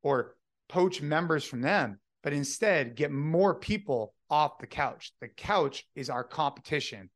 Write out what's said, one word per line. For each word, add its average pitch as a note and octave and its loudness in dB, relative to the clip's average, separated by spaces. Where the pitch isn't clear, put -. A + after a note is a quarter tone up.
or C3+ 2
poach F3+ 2
members D#3 0
from A#2 -8
them, C3+ 0
but D3 -2
instead C#3+ 0
get C#3+ 0
more D#3+ 2
people D3+ -4
off D3+ 2
the B2+ -12
couch. - -6
The A#2 -14
couch - 0
is C3+ -8
our B2+ -4
competition C#3 -4